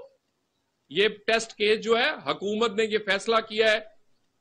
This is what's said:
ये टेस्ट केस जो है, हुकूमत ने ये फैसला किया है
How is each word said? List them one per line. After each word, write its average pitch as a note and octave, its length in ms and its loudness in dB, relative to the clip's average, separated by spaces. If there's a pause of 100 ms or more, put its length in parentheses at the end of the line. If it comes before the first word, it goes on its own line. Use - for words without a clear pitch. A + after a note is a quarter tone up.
(920)
ये F#3+ 180 2
टेस्ट A3 440 -2
केस G#3+ 260 0
जो A3 180 0
है, C4+ 240 0
हुकूमत G#3 520 -2
ने G#3+ 120 0
ये G#3+ 140 -2
फैसला G#3 420 0
किया A3 320 2
है G#3+ 240 -4 (440)